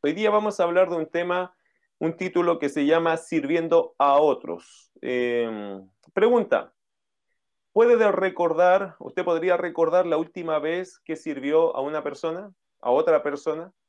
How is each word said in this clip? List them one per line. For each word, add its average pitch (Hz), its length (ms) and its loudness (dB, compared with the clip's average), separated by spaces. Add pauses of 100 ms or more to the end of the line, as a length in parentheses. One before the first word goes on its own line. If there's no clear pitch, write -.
Hoy 147 120 -2
día 208 160 0
vamos 208 280 0
a 190 40 2
hablar 175 260 2
de 170 80 -4
un 156 80 -4
tema, 175 500 -4 (440)
un 160 180 -4
título 175 420 0
que 143 120 -2
se 143 160 -2
llama 165 320 2
Sirviendo 165 800 0
a 143 160 4
otros. - 760 -2 (120)
Em, 117 840 -4 (280)
pregunta, 220 580 0 (1000)
¿puede 233 260 4
de 214 120 4
recordar, 185 880 2
usted 170 280 -8
podría 175 320 0
recordar 170 480 0
la 160 100 0
última 165 420 -4
vez 175 420 -6
que 160 160 -10
sirvió 151 600 0
a 135 60 -4
una 147 200 -6
persona, 165 480 -8 (300)
a 123 100 -2
otra 156 320 2
persona? 151 520 -8 (140)